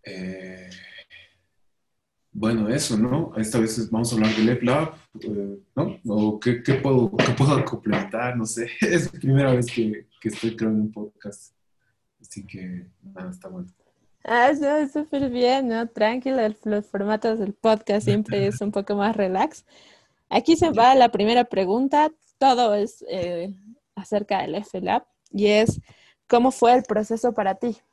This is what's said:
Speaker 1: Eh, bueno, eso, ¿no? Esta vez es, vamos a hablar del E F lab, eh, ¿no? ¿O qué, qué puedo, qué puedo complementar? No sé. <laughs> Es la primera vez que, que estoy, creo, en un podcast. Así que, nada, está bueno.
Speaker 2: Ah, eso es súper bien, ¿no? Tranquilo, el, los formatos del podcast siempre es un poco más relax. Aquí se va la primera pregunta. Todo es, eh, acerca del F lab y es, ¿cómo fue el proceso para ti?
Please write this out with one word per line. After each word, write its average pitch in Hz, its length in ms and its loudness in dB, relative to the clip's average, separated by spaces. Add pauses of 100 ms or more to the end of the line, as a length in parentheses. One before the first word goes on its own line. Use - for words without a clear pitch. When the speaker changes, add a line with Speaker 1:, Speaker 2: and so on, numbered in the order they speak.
Speaker 1:
Eh, 92 680 -14 (1600)
bueno, 110 380 -2
eso, 127 260 -2
¿no? 123 400 -2
Esta 110 220 -2
vez 110 180 0
es, 110 140 -6
vamos 117 200 -2
a 120 40 -6
hablar 110 200 2
del 110 140 2
E 123 40 4
F 120 120 -2
lab, 147 300 0 (260)
eh, 101 380 -8 (160)
¿no? - 320 -4
¿O 107 340 -2
qué, 120 220 -2
qué 135 140 2
puedo, 127 380 2
qué 123 220 2
puedo 135 260 2
complementar? 110 760 -4
No 110 80 -4
sé. - 280 -8
<laughs> - 60 -6
Es 170 320 0
la - 80 -16
primera 135 320 4
vez 120 140 2
que, 110 400 -4 (120)
que 110 120 -4
estoy, 110 260 -6
creo, 110 140 0
en 107 100 0
un 107 120 -2
podcast. - 640 -16 (680)
Así 98 240 -18
que, 90 400 -14 (160)
nada, 185 280 -16
está 190 180 -16
bueno. 185 200 -14 (600)
Speaker 2:
Ah, 240 220 4
eso 285 180 -2 (100)
es 285 140 -2
súper 285 380 -4
bien, 247 380 0
¿no? 226 200 -4
Tranquilo, 247 520 -2
el, 214 240 -2
los 208 220 -2
formatos 214 520 -2
del 202 140 -4
podcast 214 540 0
siempre 202 420 0
es 208 120 -6
un 208 120 -4
poco 202 240 -4
más 208 200 0
relax. 196 480 -2 (640)
Aquí 311 280 4
se 330 140 2
va 247 260 6
la 240 160 6
primera 226 320 2
pregunta. 254 680 0 (240)
Todo 247 380 4
es, - 340 -4
eh, 175 460 -6 (400)
acerca 202 480 -2
del 160 140 -6
F 196 240 -8
lab 190 240 -2 (260)
y 202 160 0
es, 214 340 4 (460)
¿cómo 247 240 4
fue 240 240 6
el 254 80 4
proceso 220 520 -2
para 190 200 -2
ti? 226 220 -4 (160)